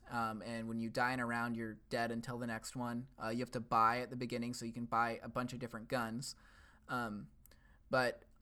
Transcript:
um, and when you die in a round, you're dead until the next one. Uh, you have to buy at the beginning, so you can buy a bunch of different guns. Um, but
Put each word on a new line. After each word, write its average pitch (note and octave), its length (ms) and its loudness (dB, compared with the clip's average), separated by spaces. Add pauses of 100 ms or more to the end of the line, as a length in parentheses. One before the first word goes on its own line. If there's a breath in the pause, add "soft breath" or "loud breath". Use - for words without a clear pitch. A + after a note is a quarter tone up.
(120)
um, A2 340 0
and A2+ 240 -4
when A2+ 100 -2
you A2+ 120 -2
die B2 220 2
in B2+ 60 0
a A#2+ 60 0
round, A#2 320 0
you're A2 200 -4 (120)
dead A#2 220 2
until A#2 260 -4
the A#2+ 100 -4
next A2+ 280 -6
one. B2 320 -2 (140)
Uh, A2+ 80 -2
you A#2 100 0
have B2 120 -2
to B2 80 -2
buy A#2 420 6
at - 100 -6
the B2+ 40 -4
beginning, B2 380 -2
so B2 120 -6
you A#2 60 -4
can A#2+ 140 -4
buy A#2 380 2
a B2 40 -8
bunch B2 260 0
of B2 60 -6
different A#2 280 -6
guns. A#2+ 480 -2 (520 soft breath)
Um, A2+ 400 -2 (640 soft breath)
but B2 340 4 (180)